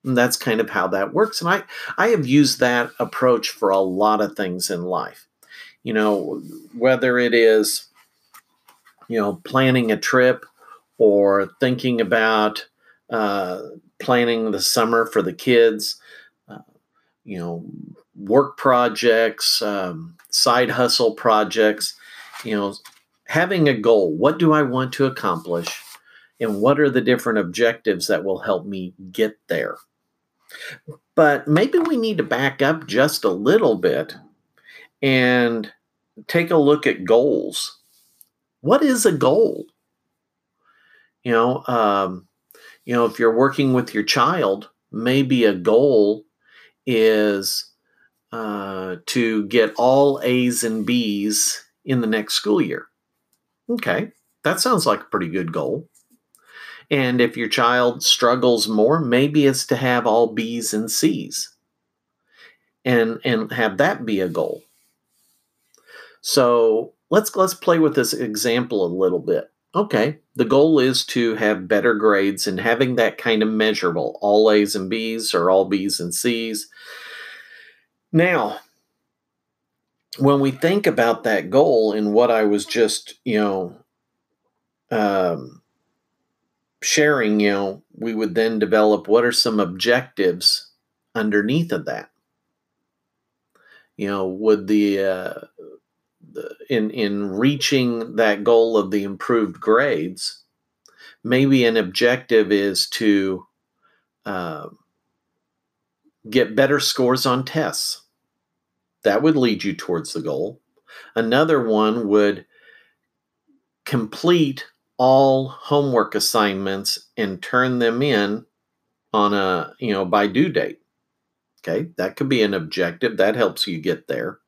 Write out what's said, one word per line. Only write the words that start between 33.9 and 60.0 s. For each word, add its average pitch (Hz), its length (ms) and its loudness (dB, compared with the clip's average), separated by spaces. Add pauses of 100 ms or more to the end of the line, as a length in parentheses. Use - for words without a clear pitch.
and 123 720 2 (560)
take 170 240 -2
a 170 60 4
look 147 300 4
at - 160 -2
goals. - 760 0 (840)
What 233 200 2
is 262 240 2
a 185 60 6
goal? 151 540 2 (1600)
You 123 80 -4
know, 117 360 0
um, 101 600 -2 (580)
you 120 80 -6
know, 120 120 2
if 110 120 -4
you're 113 180 2
working 135 380 2
with 123 200 -2
your 104 100 -2
child, 120 680 0 (220)
maybe 127 520 0
a 104 100 4
goal 107 720 2 (600)
is, 107 880 0 (600)
uh, 98 680 -8 (100)
to 110 400 -2
get 110 280 2
all 139 480 4
A's 123 400 0
and 110 220 -4
B's 107 800 -2 (180)
in 127 180 0
the 113 60 -2
next 110 280 -2
school 185 260 0
year. - 260 -6 (840)
Okay, 220 420 -4 (320)
that 185 160 -2
sounds 240 260 0
like 104 160 0
a - 40 -20
pretty 92 240 -4
good 85 220 -6
goal. 85 380 -6 (1000)
And 127 280 0
if 120 160 2
your 113 140 -6
child 123 540 0
struggles 120 640 2
more, 113 320 2
maybe 139 480 2
it's 131 200 0
to 135 80 0
have 123 300 0